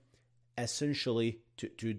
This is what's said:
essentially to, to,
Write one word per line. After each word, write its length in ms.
essentially 840
to, 120
to, 300